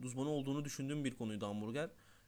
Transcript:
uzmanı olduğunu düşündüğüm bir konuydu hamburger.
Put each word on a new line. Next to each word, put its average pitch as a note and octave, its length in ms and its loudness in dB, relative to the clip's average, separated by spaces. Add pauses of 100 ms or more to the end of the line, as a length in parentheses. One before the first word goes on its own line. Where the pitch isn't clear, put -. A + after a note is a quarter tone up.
uzmanı B2+ 260 0
olduğunu C#3+ 360 2
düşündüğüm C#3+ 400 0
bir B2+ 120 0
konuydu G#2+ 300 0
hamburger. A2 420 -2 (380)